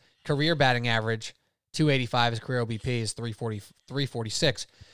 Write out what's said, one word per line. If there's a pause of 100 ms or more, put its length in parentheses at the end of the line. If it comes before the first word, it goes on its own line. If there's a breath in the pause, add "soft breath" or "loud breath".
(260 soft breath)
career
batting
average, (380)
two
eighty-five,
his
career
O
B
P
is
three
forty, (240)
three
forty-six. (260 soft breath)